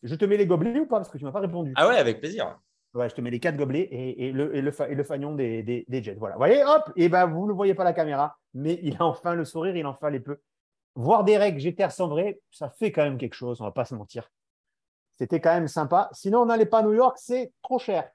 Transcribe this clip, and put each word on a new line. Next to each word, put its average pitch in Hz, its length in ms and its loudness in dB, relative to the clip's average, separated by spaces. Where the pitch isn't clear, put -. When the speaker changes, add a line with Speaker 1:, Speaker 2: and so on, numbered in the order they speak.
Speaker 1:
Je 127 100 -6
te 165 100 0
mets 202 120 4
les 202 100 4
gobelets 180 320 2
ou 311 80 0
pas ? 233 100 0
Parce 190 120 -2
que - 100 -16
tu - 60 -12
m'as 135 80 -8
pas 196 80 -4
répondu. 170 360 -4
Speaker 2:
Ah 160 120 6
ouais, 247 80 6
avec 120 240 2
plaisir. 156 400 -8
Speaker 1:
Ouais, 120 140 -2
je - 80 -10
te - 40 -8
mets 120 100 -6
les 120 100 -4
quatre 160 160 -2
gobelets 143 260 -2
et, 127 460 -6
et 135 40 -6
le, 143 220 -4
et 143 60 -2
le 139 100 -2
fa-, 143 180 -6
et 139 60 -6
le 139 80 -2
fanion 143 320 -6
des, 113 300 -4
des, 120 240 -4
des 123 140 -4
Jets. 104 120 -10
Voilà. 104 220 -8
Vous 110 40 -4
voyez, 220 240 6
hop, 311 300 4
et 175 140 6
ben, 180 180 6
vous 170 180 -2
ne 208 40 -2
le 208 60 0
voyez 196 200 2
pas 190 80 -2
à 180 40 4
la 170 60 2
caméra, 147 440 -2
mais 151 280 -2
il 139 140 -4
a 170 100 2
enfin 170 280 -2
le 165 100 -2
sourire, 175 320 -6
il 160 100 -4
a - 20 -4
enfin 147 220 -6
les 135 100 -6
peu. 143 180 -12
Voir 185 280 4
Derek 202 340 4
Jeter 180 300 -2
en 180 100 -2
vrai, 175 320 -4
ça 143 180 -10
fait - 220 -4
quand 156 100 0
même 139 160 -2
quelque 123 160 -8
chose, 123 260 -8
on 113 40 -10
va 101 80 -8
pas 123 120 -4
se 123 120 -12
mentir. 107 340 -14
C'était 156 240 -2
quand 165 140 4
même 170 140 -2
sympa. 170 440 0
Sinon, 220 300 0
on 233 40 2
n'allait 226 200 2
pas 220 120 2
à 220 40 4
New 214 100 2
York, 247 280 4
c'est 254 320 -6
trop 254 160 -4
cher. 165 360 -4